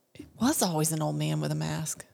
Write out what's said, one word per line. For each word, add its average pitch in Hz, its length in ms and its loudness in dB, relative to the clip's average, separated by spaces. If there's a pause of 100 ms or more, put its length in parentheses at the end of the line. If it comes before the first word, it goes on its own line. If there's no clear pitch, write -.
(160)
It - 120 -16 (120)
was 262 220 4
always 156 300 2
an 156 100 0
old 151 140 0
man 151 260 0
with 151 100 -2
a 156 40 -2
mask. 156 580 -4